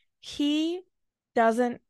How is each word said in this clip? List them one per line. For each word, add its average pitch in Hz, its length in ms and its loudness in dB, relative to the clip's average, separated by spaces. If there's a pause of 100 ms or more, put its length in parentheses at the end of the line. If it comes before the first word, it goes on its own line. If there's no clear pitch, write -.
(180)
he 311 600 -2 (560)
doesn't 240 540 2